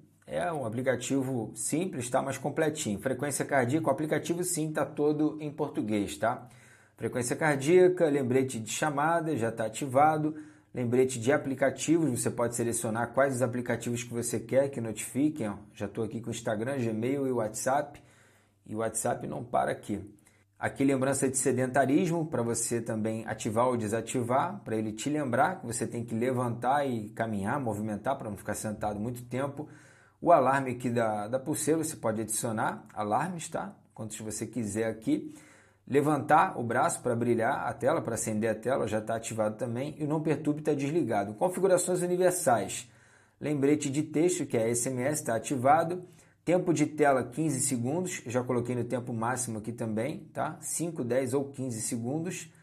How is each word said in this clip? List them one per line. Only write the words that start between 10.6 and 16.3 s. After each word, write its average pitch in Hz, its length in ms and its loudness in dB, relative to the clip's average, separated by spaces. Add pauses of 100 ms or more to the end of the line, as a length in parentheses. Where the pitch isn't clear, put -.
Lembrete 127 460 4
de 113 120 2
aplicativos, 143 800 2
você 120 200 0
pode 117 260 0
selecionar 117 580 0
quais 135 220 4
os 120 60 -2
aplicativos 120 600 -2
que - 80 -12
você 117 280 -2
quer 139 300 2
que 120 120 -6
notifiquem, 120 640 -2
ó. 98 100 -6 (180)
Já 101 120 -4
tô 113 140 -6
aqui 110 180 -4
com 117 100 -8
o 113 40 -6